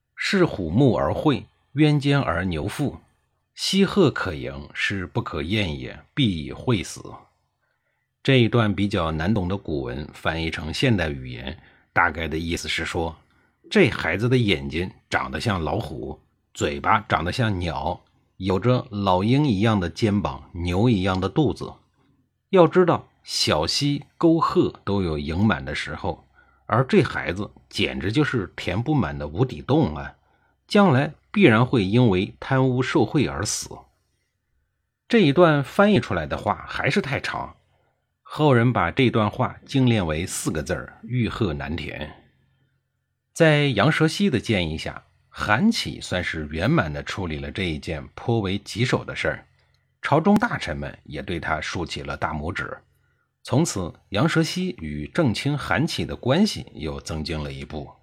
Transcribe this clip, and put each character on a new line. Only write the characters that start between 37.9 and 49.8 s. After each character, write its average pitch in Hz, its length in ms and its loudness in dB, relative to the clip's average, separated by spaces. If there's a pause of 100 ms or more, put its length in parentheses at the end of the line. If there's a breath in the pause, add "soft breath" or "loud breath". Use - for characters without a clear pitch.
后 151 320 2
人 120 180 6
把 90 200 0
这 123 180 4
段 104 200 2
话 117 360 -4
精 131 220 2
炼 110 180 4
为 78 220 -2
四 - 240 -6
个 78 100 -4
字 78 120 -6
儿： - 280 -10
“欲 120 260 -2
壑 90 260 -2
难 71 220 -6
填”。 - 400 -10 (1200)
在 151 320 4
杨 143 260 4
蛇 156 160 2
溪 196 220 0
的 123 100 2
建 90 300 0
议 78 80 -4
下， - 280 -12 (220)
韩 135 440 2
起 - 280 -6
算 90 240 -4
是 78 280 -6
圆 82 180 0
满 104 240 2
地 71 80 -8
处 92 240 -8
理 78 140 -6
了 71 100 -10
这 98 140 -4
一 80 160 -2
件 71 340 -8
颇 117 280 -2
为 98 180 -2
棘 - 260 -4
手 - 180 0
的 - 120 -12
事 - 140 -2
儿， - 180 -6 (560)